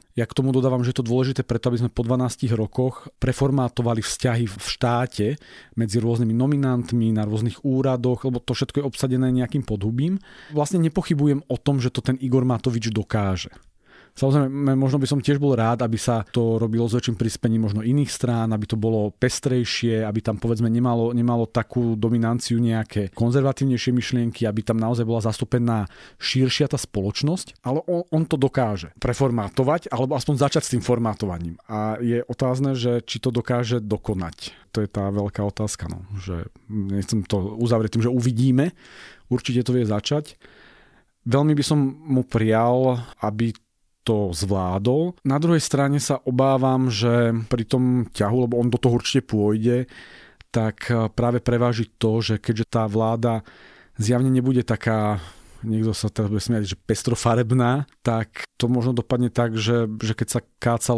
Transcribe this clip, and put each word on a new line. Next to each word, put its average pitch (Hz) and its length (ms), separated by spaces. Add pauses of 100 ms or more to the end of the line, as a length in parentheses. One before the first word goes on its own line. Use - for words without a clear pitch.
(140)
Ja 117 140
k - 80
tomu 135 160
dodávam, 127 320
že 123 80
je 131 100
to 117 60
dôležité 127 400
preto, 117 240
aby 120 100
sme 120 80
po 123 140
dvanástich 123 480
rokoch 120 680
preformátovali 123 840
vzťahy 117 420
v 98 140
štáte 120 680 (520)
medzi 113 240
rôznymi 113 320
nominantmi, 123 800
na 107 100
rôznych 110 380
úradoch, 131 640
lebo 123 160
to - 80
všetko 135 320
je - 20
obsadené 127 460
nejakým 127 320
podhubím. 120 560 (320)
Vlastne 151 320
nepochybujem 147 640
o - 100
tom, 139 220
že 123 160
to 127 80
ten 127 160
Igor 131 240
Matovič 117 480
dokáže. 101 640 (600)
Samozrejme, 135 640
možno 135 160
by 135 160
som 143 80
tiež 143 240
bol 135 160
rád, 117 240
aby 113 160
sa 113 320
to 113 240
robilo 113 320
s 107 80
väčším 120 240
prispením 113 480
možno 104 160
iných 135 240
strán, 113 480
aby 107 80
to 110 160
bolo 107 320
pestrejšie, 120 960
aby 107 160
tam, 107 160
povedzme, 117 320
nemalo, 117 400
nemalo 120 320
takú 117 560
dominanciu 117 640
nejaké 110 480
konzervatívnejšie 131 800
myšlienky, 117 560
aby 107 160
tam 113 160
naozaj 117 240
bola 113 160
zastúpená 113 720 (240)
širšia 131 560
tá 139 80
spoločnosť, - 880
ale 139 240
on, 175 160
on 160 160
to 156 160
dokáže 107 640
preformátovať, 123 880
alebo 131 240
aspoň 143 320
začať 147 160
s - 160
tým - 80
formátovaním. 98 800
A 107 320
je 120 240
otázne, 131 480
že 120 320
či - 160
to 123 160
dokáže 120 480
dokonať. 98 720 (160)
To - 80
je 104 80
tá 101 240
veľká 101 320
otázka, 101 480
no, 90 240
že 90 320 (240)
nechcem 98 560
to 104 320
uzavrieť 113 400
tým, 113 80
že 123 80
uvidíme, 127 560 (560)
určite 123 400
to 123 80
vie 123 80
začať. 110 560 (880)
Veľmi 143 240
by 143 160
som 147 160
mu 139 400
prial, 120 800 (160)
aby 110 320 (540)
to 104 320
zvládol. 101 880
Na 139 160
druhej 165 240
strane 139 320
sa 135 320
obávam, 131 640
že 117 400 (160)
pri 117 160
tom 127 400
ťahu, 117 400
lebo 120 160
on 120 80
do 117 80
toho 120 240
určite - 240
pôjde, 110 640 (640)
tak, 113 400
e, 113 160
práve 120 320
preváži 120 560
to, 113 240
že 107 160
keďže 110 320
tá 113 160
vláda 113 560 (560)
zjavne 123 320
nebude 127 320
taká, 107 560 (480)
niekto 110 320
sa 107 160
teraz 107 160
bude 104 80
smiať, 104 320
že 92 80
pestrofarebná, 120 1120 (160)
tak 113 400 (160)
to 120 80
možno 123 240
dopadne 120 400
tak, 117 240
že, 113 400
že 110 160
keď - 160
sa 120 100 (220)
káca 117 360